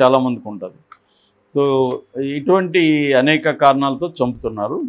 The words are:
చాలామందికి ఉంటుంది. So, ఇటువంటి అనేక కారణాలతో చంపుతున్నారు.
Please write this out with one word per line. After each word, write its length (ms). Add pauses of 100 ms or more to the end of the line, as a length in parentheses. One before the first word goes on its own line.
చాలామందికి 460
ఉంటుంది. 260 (840)
So, 340 (300)
ఇటువంటి 920
అనేక 380
కారణాలతో 580
చంపుతున్నారు. 800